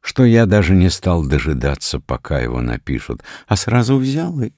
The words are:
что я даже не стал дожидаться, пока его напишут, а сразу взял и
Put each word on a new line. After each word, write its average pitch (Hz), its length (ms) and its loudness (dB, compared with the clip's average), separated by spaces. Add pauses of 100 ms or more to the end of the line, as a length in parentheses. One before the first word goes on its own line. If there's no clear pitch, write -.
что - 240 0
я 117 200 6
даже 95 300 4
не 92 140 6
стал 85 360 -2
дожидаться, 71 760 -2
пока - 400 -6
его 60 220 -4
напишут, 60 640 -6 (240)
а 107 80 0
сразу 120 420 0
взял 151 440 -4
и 107 160 -6